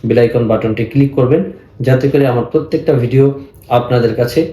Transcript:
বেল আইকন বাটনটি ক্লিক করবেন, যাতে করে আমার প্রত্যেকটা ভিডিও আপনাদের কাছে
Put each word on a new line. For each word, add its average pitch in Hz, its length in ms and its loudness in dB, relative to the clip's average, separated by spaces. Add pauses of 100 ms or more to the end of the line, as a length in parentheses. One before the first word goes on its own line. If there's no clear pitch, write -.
বেল 113 140 2
আইকন 117 300 2
বাটনটি 110 400 -2
ক্লিক 139 260 2
করবেন, 135 240 2 (460)
যাতে 131 240 2
করে 139 200 2
আমার 120 200 -2
প্রত্যেকটা - 420 -2 (100)
ভিডিও 131 220 2 (520)
আপনাদের 120 420 0
কাছে 120 200 0 (140)